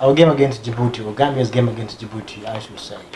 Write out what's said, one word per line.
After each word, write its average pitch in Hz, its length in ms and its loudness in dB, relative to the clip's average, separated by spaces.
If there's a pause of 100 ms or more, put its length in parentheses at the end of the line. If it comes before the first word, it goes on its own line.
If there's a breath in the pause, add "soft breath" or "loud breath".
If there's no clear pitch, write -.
our 135 140 6
game 160 160 8
against 135 320 2
Djibouti, 117 420 -2
or 107 100 -6
Gambia's 131 360 0
game 120 180 2
against 110 320 -8
Djibouti, 107 460 -12
I 110 140 -8
should 107 200 -16
say, 101 180 -14 (180)